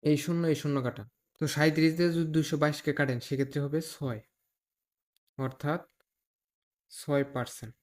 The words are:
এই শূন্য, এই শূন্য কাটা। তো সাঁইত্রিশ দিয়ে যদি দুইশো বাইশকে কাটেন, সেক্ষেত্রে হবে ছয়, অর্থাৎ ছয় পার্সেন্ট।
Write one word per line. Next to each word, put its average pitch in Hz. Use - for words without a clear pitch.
এই 151
শূন্য, 170
এই 156
শূন্য 143
কাটা। 120
তো -
সাঁইত্রিশ 156
দিয়ে 175
যদি 165
দুইশো 156
বাইশকে 147
কাটেন, 135
সেক্ষেত্রে 135
হবে 143
ছয়, 127
অর্থাৎ 139
ছয় 143
পার্সেন্ট। 120